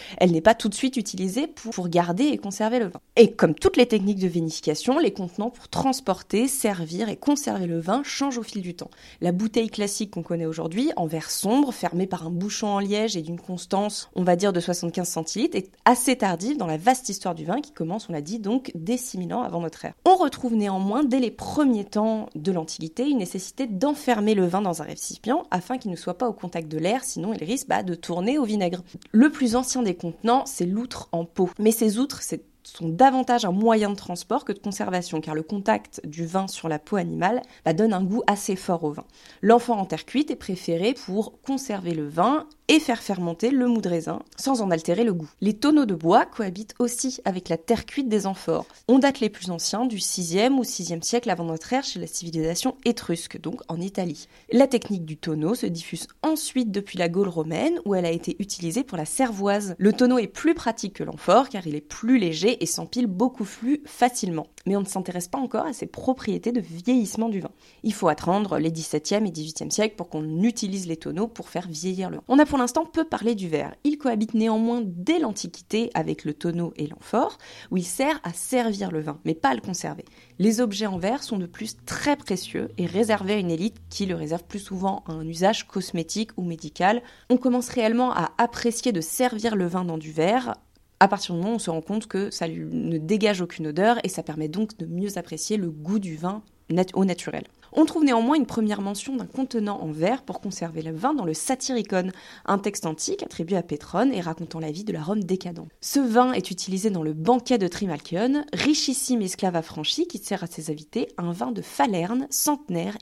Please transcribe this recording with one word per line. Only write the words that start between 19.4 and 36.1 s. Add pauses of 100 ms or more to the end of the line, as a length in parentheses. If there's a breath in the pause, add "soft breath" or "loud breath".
avant
notre
ère. (100)
On
retrouve
néanmoins,
dès
les
premiers
temps
de
l'Antiquité,
une
nécessité
d'enfermer
le
vin
dans
un
récipient
afin
qu'il
ne
soit
pas
au
contact
de
l'air,
sinon
il
risque,
bah,
de
tourner
au
vinaigre. (300 loud breath)
Le
plus
ancien
des
contenants,
c'est
l'outre
en
pot. (100)
Mais
ces
outres,
c'est (220)
sont
davantage
un
moyen
de
transport
que
de
conservation,
car
le
contact
du